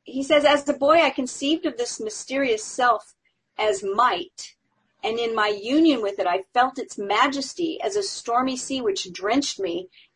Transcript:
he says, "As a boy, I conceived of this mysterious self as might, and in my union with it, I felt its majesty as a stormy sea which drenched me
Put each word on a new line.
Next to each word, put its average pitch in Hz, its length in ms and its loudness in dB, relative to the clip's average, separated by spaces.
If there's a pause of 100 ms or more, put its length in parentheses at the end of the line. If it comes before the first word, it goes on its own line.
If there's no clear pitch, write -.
he 262 200 -6
says, 294 220 6
"As 285 240 4
a 285 40 2
boy, 277 280 4
I 294 80 4
conceived 277 560 -2
of 285 120 -4
this - 220 -6
mysterious 254 640 -2
self - 520 0 (420)
as 208 260 0
might, 196 680 -2 (480)
and 226 160 -2
in 233 180 -2
my 214 120 2
union 247 540 2
with 202 180 -4
it, 185 80 -2
I 185 160 0 (100)
felt 254 260 2
its - 180 -10
majesty 285 840 -2
as 403 140 -4
a 403 80 0
stormy 254 540 -2
sea 262 240 -6
which 196 320 -4
drenched 220 480 -2
me 180 260 -6 (280)